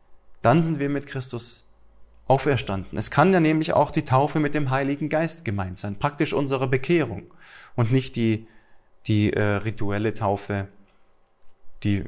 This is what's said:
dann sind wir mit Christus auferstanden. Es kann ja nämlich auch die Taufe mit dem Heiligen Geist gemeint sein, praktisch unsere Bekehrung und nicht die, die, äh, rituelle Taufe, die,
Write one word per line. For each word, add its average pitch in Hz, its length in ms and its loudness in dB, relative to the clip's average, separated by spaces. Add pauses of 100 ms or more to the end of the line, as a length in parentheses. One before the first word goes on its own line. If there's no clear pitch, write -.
(420)
dann 165 200 4
sind 160 180 -2
wir 143 80 -2
mit 139 180 -4
Christus - 580 -6 (600)
auferstanden. 104 720 0
Es - 140 -2
kann 175 200 6
ja 185 60 6
nämlich 156 340 2
auch 147 200 2
die 156 120 0
Taufe 147 360 2
mit 151 160 0
dem 143 140 0
Heiligen 139 380 -2
Geist 160 360 -2
gemeint 95 340 -4
sein, 104 180 -6
praktisch 143 360 -2
unsere 135 340 0
Bekehrung 131 640 0 (440)
und 117 160 2
nicht 131 240 2
die, 110 320 0 (580)
die, 107 260 2
äh, 107 100 0
rituelle 104 680 0
Taufe, 101 540 -2 (1160)
die, 101 240 2